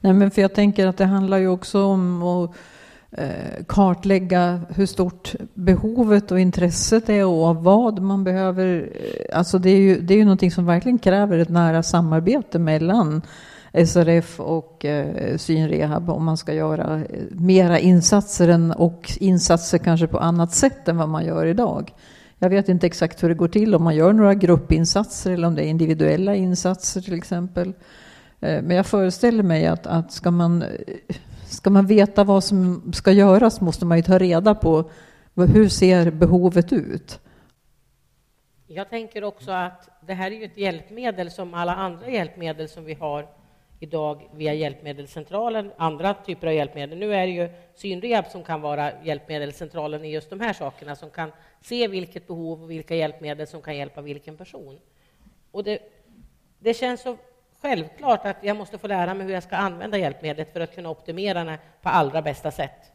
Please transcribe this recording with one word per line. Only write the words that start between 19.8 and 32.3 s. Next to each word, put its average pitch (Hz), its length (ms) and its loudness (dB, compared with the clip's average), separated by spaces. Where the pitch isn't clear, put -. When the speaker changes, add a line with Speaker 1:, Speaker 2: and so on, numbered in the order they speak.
Speaker 1:
på - 120 -2
annat 170 340 0
sätt - 360 0
än 170 80 0
vad 160 120 -2
man 156 180 -4
gör 160 200 -2
idag. 202 460 -2
Jag 185 120 2
vet 196 180 0
inte 180 180 2
exakt - 360 -2
hur 175 60 2
det 170 60 2
går 170 140 0
till, 208 260 2
om 170 100 4
man 160 120 2
gör 165 160 6
några 208 220 6
gruppinsatser 180 960 0
eller 175 180 0
om 165 60 0
det 151 100 -2
är 151 40 -4
individuella 160 680 0
insatser 185 680 -2
till 185 140 -10
exempel. 175 580 -6
Eh, - 220 -4
men 175 140 0
jag 190 100 0
föreställer 208 560 0
mig 165 240 2
att, 165 200 -2
att 165 260 -2
ska - 180 -2
man, 170 320 0
eh, - 60 -6
ska - 260 -4
man 196 160 6
veta 202 380 4
vad 196 200 2